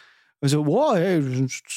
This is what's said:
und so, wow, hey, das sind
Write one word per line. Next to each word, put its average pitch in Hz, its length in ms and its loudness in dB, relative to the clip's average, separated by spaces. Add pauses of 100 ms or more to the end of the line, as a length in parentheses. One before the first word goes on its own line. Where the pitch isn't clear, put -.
(420)
und 139 80 2
so, 151 160 0
wow, 233 280 2
hey, 175 280 2
das 131 100 -4
sind 131 180 -2 (260)